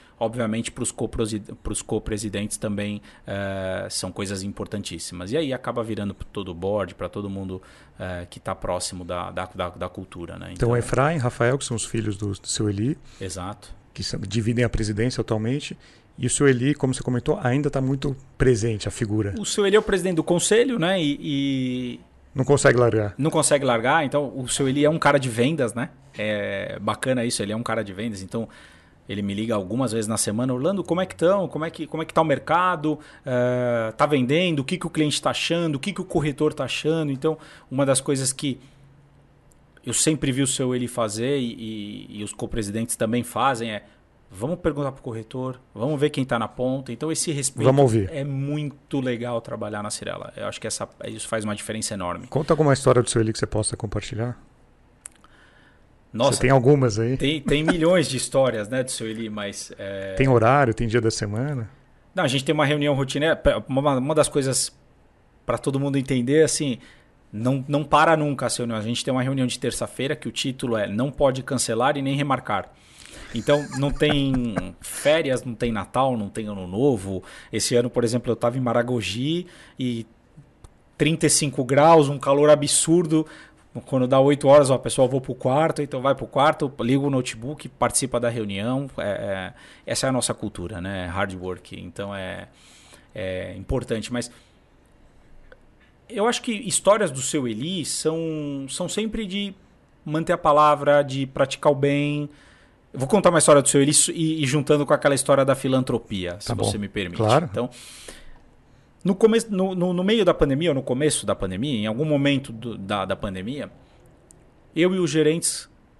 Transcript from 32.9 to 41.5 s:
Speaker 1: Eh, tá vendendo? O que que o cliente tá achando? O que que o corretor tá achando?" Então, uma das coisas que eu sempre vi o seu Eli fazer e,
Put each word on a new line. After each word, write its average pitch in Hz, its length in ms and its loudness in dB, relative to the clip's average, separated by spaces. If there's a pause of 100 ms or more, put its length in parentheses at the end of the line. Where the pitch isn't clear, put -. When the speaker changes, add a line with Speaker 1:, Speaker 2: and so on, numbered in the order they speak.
Speaker 1:
Eh, 123 720 0
tá 147 80 4
vendendo? 147 540 2
O 135 40 -2
que 175 140 -4
que 170 100 -6
o - 20 -6
cliente 151 320 0
tá 139 100 0
achando? 165 440 -2
O 131 40 -6
que 196 140 -4
que - 80 -6
o 180 40 -8
corretor 151 480 0
tá 143 100 -6
achando?" 151 480 -2
Então, 151 260 -2 (320)
uma 135 160 0
das 135 160 2
coisas 135 320 -2
que 135 260 -6 (1300)
eu 120 80 -6
sempre 147 380 0
vi 127 100 0
o 135 60 2
seu 127 260 -2
Eli 127 140 -2
fazer 117 500 -2
e, 120 160 -4